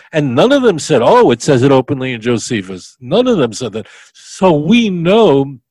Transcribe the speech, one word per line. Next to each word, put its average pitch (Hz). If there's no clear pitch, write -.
And 147
none 180
of 285
them 185
said, 139
"Oh, 202
it 120
says 131
it 139
openly 131
in 113
Josephus." 104
None 180
of 233
them 120
said 107
that. 107
So -
we 202
know, 165